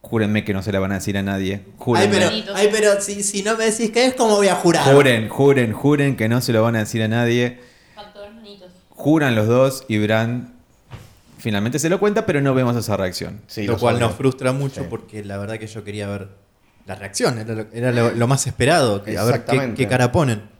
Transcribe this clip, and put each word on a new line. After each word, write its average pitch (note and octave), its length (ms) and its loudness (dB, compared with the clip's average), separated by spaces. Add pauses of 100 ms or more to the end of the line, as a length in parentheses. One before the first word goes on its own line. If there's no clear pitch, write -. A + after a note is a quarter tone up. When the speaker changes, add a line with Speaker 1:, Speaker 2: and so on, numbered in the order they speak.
Speaker 1:
Júrenme G#2+ 360 0
que G#2 100 -2
no F#2+ 80 -4
se G#2+ 100 -4
la G2 80 0
van F#2+ 120 -2
a - 40 -2
decir G2+ 220 -4
a G2 40 -2
nadie. G2 440 -4
Speaker 2:
Ay, - 120 -20
Speaker 1:
Júrenme. F3+ 300 2
Speaker 2:
pero, F#3+ 180 2
Speaker 3:
Hermanitos. G3+ 300 -6
Speaker 2:
ay, G3+ 160 4
pero G#3 280 2
si, G3+ 220 -8
si G3 200 -4
no A3 140 -2
me A3 140 0
decís A3 200 -2
que A#3 160 2
es, B3+ 80 0
¿cómo A3+ 220 4
voy G3+ 120 4
a F3+ 60 2
jurar? D3+ 400 4
Speaker 1:
Juren, B2 340 4
juren, C3 440 4
juren C#3 440 2
que A2 120 0
no A#2+ 120 2
se B2 120 -2
lo A2 100 4
van A#2 140 2
a A2 40 0
decir A2 220 -2
a A2 60 0
nadie. A#2+ 520 0 (340)
Speaker 3:
Faltó G#3 300 -20
hermanitos. G#3 460 -20 (200)
Speaker 1:
Juran C#3+ 440 0
los G#2+ 120 2
dos C3 420 2
y A2 100 0
Bran A2+ 560 -2 (840)
finalmente A2+ 400 -2
se D#3+ 100 -2
lo F#3+ 120 0
cuenta, G#3 260 0
pero D3 140 0
no C#3 140 2
vemos B2 220 2
esa G#2+ 200 -2
reacción. F#2 500 -6
Speaker 4:
Sí, G#2+ 200 -8
Speaker 2:
Lo A#2 80 0
Speaker 4:
lo G2+ 40 -4
Speaker 2:
cual A#2+ 180 2
Speaker 4:
sabía. A#2+ 120 0
Speaker 2:
nos - 80 -4
frustra B2+ 360 -2
mucho C3+ 300 -4
Speaker 4:
Sí. F3 80 -8
Speaker 2:
porque G#2+ 340 -12
la G2 120 -10
verdad G#2 220 -8
que A2 80 -12
yo G#2 180 -14
quería G2+ 240 -8
ver G2 200 -8 (580)
la F#2+ 80 -10
reacción, A2 440 -4
era A2 160 -8
lo, A2 180 -8
era A#2+ 200 -2
lo, A#2 200 2
lo A#2+ 140 0
más C3 200 0
esperado, B2 580 0
que E2 140 -6
a G2 60 0
ver B2 100 2
qué, A#2+ 60 -2
Speaker 4:
Exactamente. B2+ 420 -2
Speaker 2:
qué A2 60 -2
cara B2 220 2
ponen. B2 320 0 (180)